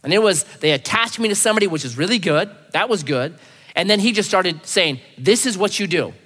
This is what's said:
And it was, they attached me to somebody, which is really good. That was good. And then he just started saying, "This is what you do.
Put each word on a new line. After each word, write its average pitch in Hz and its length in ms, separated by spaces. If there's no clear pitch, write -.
And 151 100
it 214 80
was, 196 220
they 156 120
attached 220 480
me 220 100
to 202 60
somebody, 214 320
which 156 180
is 120 120
really 196 220
good. 170 300
That 208 160
was 190 140
good. 139 360
And 180 140
then 208 120
he 233 100
just 208 160
started 180 380
saying, 156 340
"This 190 280
is 220 120
what 202 220
you 202 80
do. 156 260